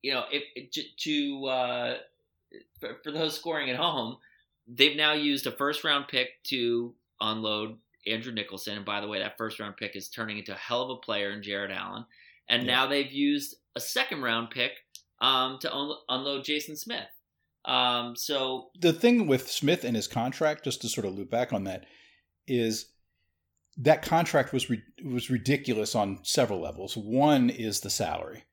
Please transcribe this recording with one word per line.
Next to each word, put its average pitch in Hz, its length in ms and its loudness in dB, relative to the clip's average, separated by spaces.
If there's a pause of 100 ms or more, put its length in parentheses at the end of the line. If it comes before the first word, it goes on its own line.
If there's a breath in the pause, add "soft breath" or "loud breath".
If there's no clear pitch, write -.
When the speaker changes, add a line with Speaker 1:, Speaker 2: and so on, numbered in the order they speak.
Speaker 1:
You 135 120 0
know, 120 160 0
if, 143 120 -2 (120)
it, 131 180 -12
to, 156 100 -6 (180)
to, 143 460 -2
uh, 123 500 0 (840)
for, 120 240 -8
for 151 80 -6
those 156 240 0
scoring 151 320 -4
at 127 80 0
home, 135 400 0 (500 soft breath)
they've 135 300 4
now 151 160 2
used 147 340 2
a 120 60 -2
first-round 143 560 0
pick 127 360 -2
to 120 500 0 (260)
unload 110 560 -2 (300)
Andrew 117 260 -2
Nicholson. 104 440 -6
And 98 100 -8
by 101 140 -2
the 101 80 -6
way, 104 100 -4
that 98 180 -4
first-round 104 400 -8
pick 104 200 -8
is 95 120 -12
turning 107 300 -8
into 101 140 -10
a 90 40 -8
hell 123 260 -2
of 131 80 -6
a 127 100 -8
player 104 320 -4
in 104 100 -8
Jarrett 101 300 -6
Allen. 95 340 -8 (420 soft breath)
And 120 140 2
Speaker 2:
Yeah. 123 120 2
Speaker 1:
now 131 120 4
they've 139 260 0
used 143 440 2 (200)
a 127 40 -4
second-round 127 720 -2
pick, 127 220 -2 (480)
um, 131 380 2
to - 160 -4
un-, 147 240 -4 (100)
unload 135 360 -2
Jason 151 320 -4
Smith. - 320 -10 (560)
Um, 123 520 2
so 131 540 -2 (100)
Speaker 2:
The 170 140 6
thing 233 320 6
with 131 240 2
Smith 160 340 2
and 120 120 0
his 104 120 -2
contract, 135 560 0
just 131 180 -2
to 117 60 -4
sort 104 180 -2
of 95 120 -4
loop 92 120 -8
back 120 220 0
on 98 120 0
that, 95 200 -6 (640 soft breath)
is 117 400 0 (920)
that 147 240 6
contract 160 540 4
was 131 160 0
ri-, 113 120 0 (220)
was 123 240 -2
ridiculous 123 680 2
on 101 280 0
several 107 380 2
levels. 87 360 -6
One 123 540 6
is 110 300 -2
the 98 100 -6
salary - 640 -4